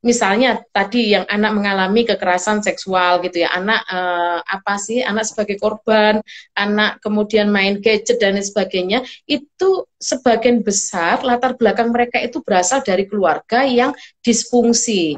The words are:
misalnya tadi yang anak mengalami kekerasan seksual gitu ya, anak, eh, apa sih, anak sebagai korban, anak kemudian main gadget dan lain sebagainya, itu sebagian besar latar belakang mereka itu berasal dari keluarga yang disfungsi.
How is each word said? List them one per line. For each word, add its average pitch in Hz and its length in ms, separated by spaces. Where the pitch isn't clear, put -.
misalnya 233 560
tadi 208 400
yang 185 160
anak 208 240
mengalami 202 480
kekerasan 196 560
seksual 180 640
gitu 175 240
ya, - 80
anak, 202 320
eh, 175 560
apa 196 320
sih, 220 240
anak 214 320
sebagai 208 320
korban, 214 560
anak 208 400
kemudian 208 560
main 196 240
gadget 220 400
dan 196 160
lain 202 80
sebagainya, 196 640
itu - 560
sebagian 240 640
besar 196 560
latar 254 320
belakang 233 400
mereka 240 240
itu 240 240
berasal 202 400
dari 190 240
keluarga 202 560
yang 262 320
disfungsi. 226 920